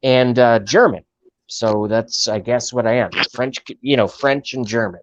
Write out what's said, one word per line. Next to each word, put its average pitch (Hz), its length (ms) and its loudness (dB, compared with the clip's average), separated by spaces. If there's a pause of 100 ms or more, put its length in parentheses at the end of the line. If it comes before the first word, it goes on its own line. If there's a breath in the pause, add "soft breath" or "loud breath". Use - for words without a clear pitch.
and, 127 360 4
uh, 117 220 6
German. 160 440 2 (420)
So 107 400 -2
that's, 113 420 -2
I 107 100 -2
guess, 117 340 -4
what 123 140 -2
I 113 80 0
am. 113 160 0 (220)
French, 127 260 -6 (220)
you 135 160 0
know, 113 100 2
French 139 480 -4
and 131 120 -6
German. 104 360 -4